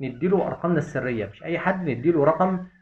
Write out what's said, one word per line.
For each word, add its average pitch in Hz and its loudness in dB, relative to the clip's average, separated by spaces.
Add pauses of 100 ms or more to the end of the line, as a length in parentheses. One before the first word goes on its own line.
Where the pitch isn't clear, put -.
نديله 139 0
أرقامنا 175 0
السرية، 123 -2
مش - -16
أي 165 -4
حد 185 -2
نديله 143 2
رقم 180 2 (160)